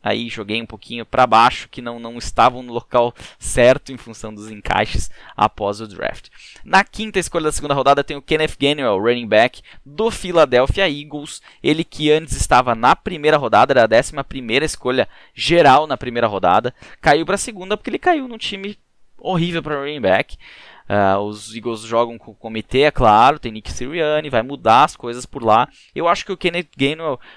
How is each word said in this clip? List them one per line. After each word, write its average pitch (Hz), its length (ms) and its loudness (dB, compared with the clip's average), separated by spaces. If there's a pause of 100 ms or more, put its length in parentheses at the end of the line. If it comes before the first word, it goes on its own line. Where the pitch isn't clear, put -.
aí 113 260 -4
joguei 107 320 -6
um 113 40 -12
pouquinho 113 400 -16
pra 127 220 2
baixo, 117 400 4
que - 140 -18
não, 120 180 -10
não 117 180 -14
estavam 123 440 0
no 123 100 -16
local 120 420 0 (260)
certo 127 520 2
em 127 60 -12
função 110 360 -16
dos 104 160 -16
encaixes 107 600 -4 (260)
após 104 460 -2
o 110 60 -12
draft. - 420 -10 (340)
Na 190 200 2
quinta 208 360 -8
escolha 165 260 -4
da 151 60 0
segunda 147 220 -2
rodada 139 300 4
tem 147 120 -10
o 143 60 -14
Kenneth 156 360 -2
Gainwell, 135 440 0
running 120 260 0
back 107 340 2 (220)
do 180 280 -4
Philadelphia 165 760 2
Eagles. 147 540 -10 (200)
Ele 156 220 0
que 151 280 -2
antes 156 240 0
estava 127 400 2
na 123 200 4
primeira 151 400 0
rodada, 127 380 4
era 123 100 6
a 113 40 6
décima 127 360 0
primeira 131 400 -4
escolha 127 460 -2 (240)
geral 156 540 4
na 135 100 -4
primeira 120 300 -2
rodada. 101 460 2 (280)
Caiu 156 240 2
pra 190 100 -2
segunda 202 400 -8
porque - 140 -8
ele - 100 -6
caiu 302 280 0
num 233 100 -16
time 196 400 -10 (400)
horrível 170 460 -4
pra 151 160 -6
running 143 200 -8
back. 98 380 -2 (500)
Ah, 98 320 0
os 104 340 -10
Eagles 113 280 -8
jogam 117 360 -4
com - 140 -20
o 104 40 -20
comitê, 113 460 -4
é 147 100 4
claro, 123 480 4
tem 123 120 -10
Nick 107 180 -14
Sirianni, 151 600 -4
vai 120 120 0
mudar 127 440 2
as - 100 -4
coisas 123 300 -12
por - 180 -12
lá. 113 240 4 (260)
Eu 165 140 -4
acho 170 160 -2
que - 80 -12
o 180 60 -8
Kenneth 175 400 -6
Gainwell, 151 420 -4 (180)